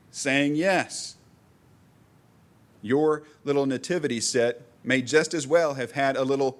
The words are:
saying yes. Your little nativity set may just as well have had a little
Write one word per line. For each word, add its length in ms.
saying 440
yes. 600
Your 420
little 220
nativity 560
set 400
may 180
just 320
as 140
well 260
have 200
had 220
a 80
little 360